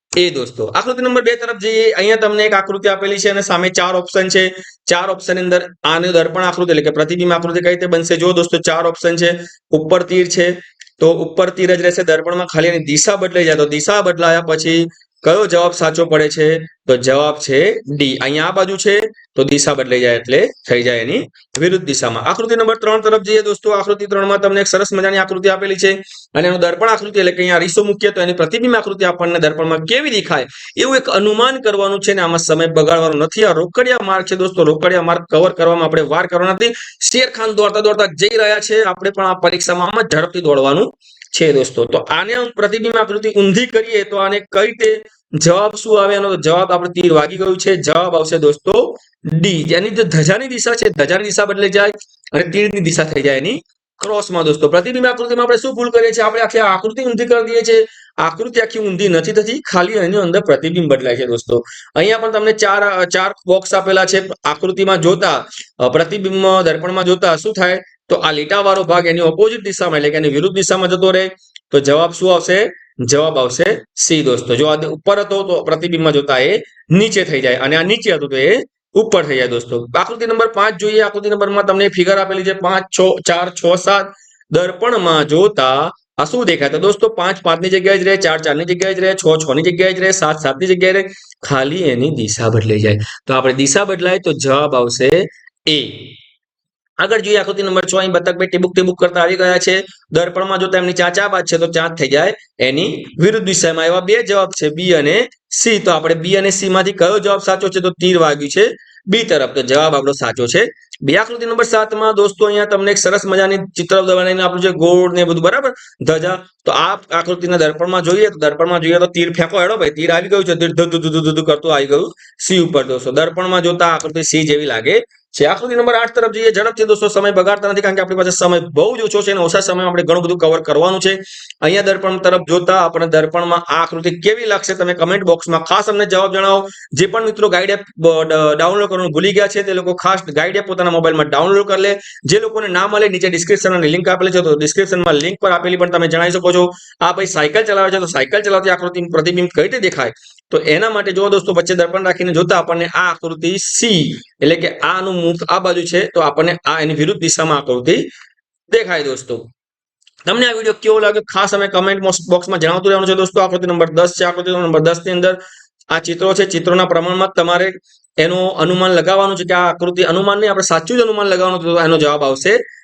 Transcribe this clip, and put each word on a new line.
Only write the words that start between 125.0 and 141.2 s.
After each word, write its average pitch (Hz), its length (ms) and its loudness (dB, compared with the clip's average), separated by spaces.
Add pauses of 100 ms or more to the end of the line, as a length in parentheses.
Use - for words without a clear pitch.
છે. 143 60 4
આકૃતિ 233 300 -2
નંબર 240 200 2
આઠ 226 180 0
તરફ 226 200 0
જઈએ 220 180 2
ઝડપથી 214 340 0
દોસ્તો, 214 240 2
સમય 202 220 2
બગાડતા 196 380 2
નથી, 196 120 -2
કારણ 190 140 0
કે 196 60 0
આપણી 185 160 -4
પાસે 185 140 2
સમય 175 300 2
બહુ 175 360 0
જ 226 40 -8
ઓછો 208 220 0
છે 196 80 0
અને 196 100 0
ઓછા 170 200 2
સમયમાં 185 260 -2
આપણે 175 160 0
ઘણું 175 200 0
બધું 175 160 -2
કવર 160 220 2
કરવાનું 160 400 0
છે. 190 180 0 (420)
અહીંયા 185 220 2
દર્પણ 190 360 0
તરફ 185 300 2
જોતા 180 260 2
આપણે 165 320 0
દર્પણમાં 165 520 0
આ 165 240 -2
આકૃતિ 165 280 -2
કેવી 202 340 -2
લાગશે 196 300 -2
તમે 180 200 -2
કમેન્ટ 180 300 -2
બોક્સમાં 170 400 0
ખાસ 202 240 0
અમને 208 180 0
જવાબ 190 280 0
જણાવો. 196 340 2 (240)
જે 160 140 2
પણ 226 180 -4
મિત્રો 208 240 0
ગાઈડ 185 220 0
એપ, 202 100 -2
અ, 160 420 2
ડ-, 156 340 2
ડાઉનલોડ 196 320 0
કરવાનું 185 240 -4
ભૂલી 180 200 0
ગયા 196 140 2
છે 202 160 -4
તે 190 100 -4
લોકો 180 220 -2
ખાસ 180 300 0
ગાઈડ 160 320 -2
એપ 202 100 -2
પોતાના 180 240 -2
મોબાઈલમાં 160 380 2